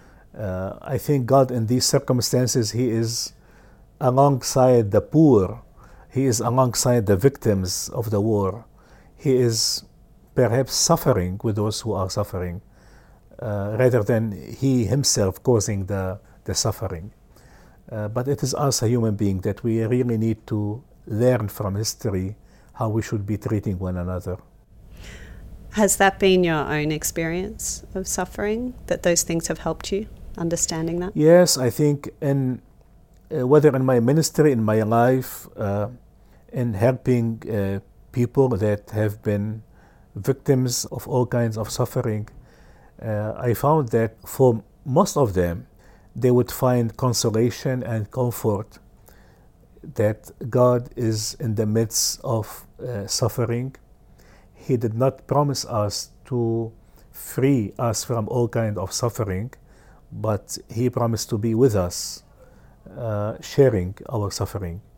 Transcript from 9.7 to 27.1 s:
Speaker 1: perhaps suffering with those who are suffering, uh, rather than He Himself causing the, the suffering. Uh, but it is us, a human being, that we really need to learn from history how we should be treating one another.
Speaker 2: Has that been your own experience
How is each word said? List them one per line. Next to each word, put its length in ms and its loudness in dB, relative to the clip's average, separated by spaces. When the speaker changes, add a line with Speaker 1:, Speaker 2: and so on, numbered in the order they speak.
Speaker 1:
perhaps 400 2
suffering 680 2
with 140 -2
those 260 -2
who 100 -4
are 180 -2
suffering, 520 -6
uh, 380 -6
rather 240 4
than 300 0
He 240 2
Himself 580 0
causing 440 2
the, 340 -4
the 100 -6
suffering. 580 -4
Uh, 180 -6
but 200 -4
it 140 -2
is 120 -2
us, 280 0
a 60 2
human 280 2
being, 240 0
that 240 -4
we 200 0
really 320 0
need 300 -2
to 360 -4
learn 420 2
from 260 -6
history 600 -4
how 80 -2
we 140 0
should 240 -6
be 100 -2
treating 420 -4
one 200 -4
another. 380 -6
Speaker 2:
Has 260 2
that 200 4
been 240 4
your 220 2
own 140 -2
experience 960 -6